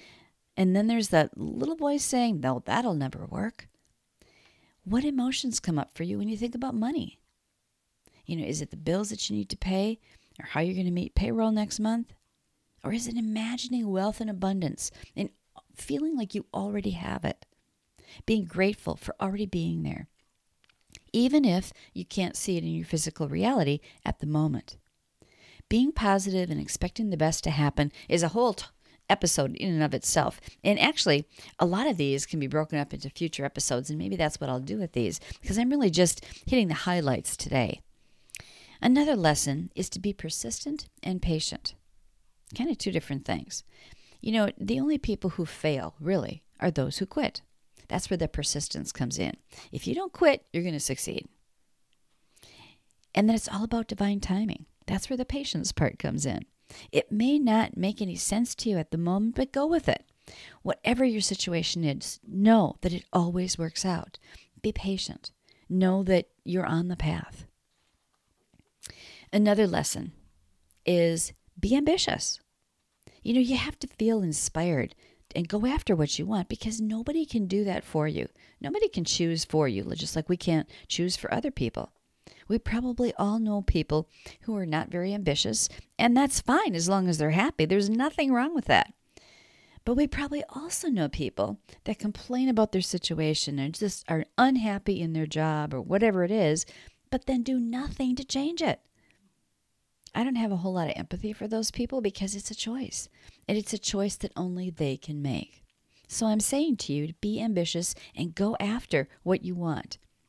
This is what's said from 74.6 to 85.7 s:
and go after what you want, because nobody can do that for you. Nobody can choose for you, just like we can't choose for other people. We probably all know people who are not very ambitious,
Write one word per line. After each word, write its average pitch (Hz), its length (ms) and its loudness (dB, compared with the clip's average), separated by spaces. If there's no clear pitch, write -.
and 170 120 -2
go 208 180 0
after 254 300 2
what 151 240 0
you 175 80 -4
want, 202 200 -2
because 220 320 -6
nobody 233 460 -2
can 208 220 0
do 196 160 0
that 190 200 -2
for 151 240 0
you. - 200 -2
Nobody 415 260 0
can 180 160 -2
choose 165 400 0
for 156 240 2
you, 101 160 -2
just - 200 -6
like 156 140 -4
we 180 80 2
can't 165 320 0
choose 175 280 -2
for - 180 -4
other 254 160 -2
people. - 420 -4
We 220 120 2
probably 240 560 -2
all 208 240 0
know 208 240 0
people 156 440 2
who 220 140 -4
are 190 120 -2
not 156 240 -2
very 180 200 -2
ambitious, 185 580 0